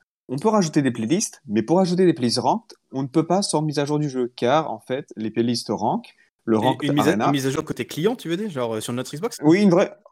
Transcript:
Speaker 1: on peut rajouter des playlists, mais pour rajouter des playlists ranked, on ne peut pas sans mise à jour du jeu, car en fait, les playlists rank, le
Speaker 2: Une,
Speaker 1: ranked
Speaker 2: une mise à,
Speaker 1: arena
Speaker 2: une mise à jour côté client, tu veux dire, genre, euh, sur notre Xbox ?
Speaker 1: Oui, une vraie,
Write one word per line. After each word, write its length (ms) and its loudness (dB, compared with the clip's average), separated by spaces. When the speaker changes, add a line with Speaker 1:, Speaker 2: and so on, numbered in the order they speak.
Speaker 1:
on 80 -6
peut 120 0
rajouter 340 2
des 100 2
playlists, 540 -2
mais 160 0
pour 160 2
rajouter 260 2
des 100 6
playlists 240 0
ranked, 360 -2
on 100 -4
ne 60 -4
peut 180 2
pas 160 0
sans 200 -2
mise 160 -2
à 60 2
jour 140 0
du 100 -2
jeu, 280 -2
car 340 2
en 100 -10
fait, 360 -8
les 140 -6
playlists 400 -2
rank, 440 -2
le 120 2
Speaker 2:
Une, 60 2
Speaker 1:
ranked 260 0
Speaker 2:
une 60 0
mise 120 4
à, 40 4
Speaker 1:
arena 160 0
Speaker 2:
une 60 2
mise 140 0
à 40 0
jour 140 -4
côté 200 -6
client, 320 -2
tu 120 -12
veux 80 -2
dire, 120 -6
genre, 280 -4
euh, 40 -4
sur 120 -8
notre 220 -6
Xbox ? 280 -8
Speaker 1:
Oui, 200 4
une 80 6
vraie, 220 2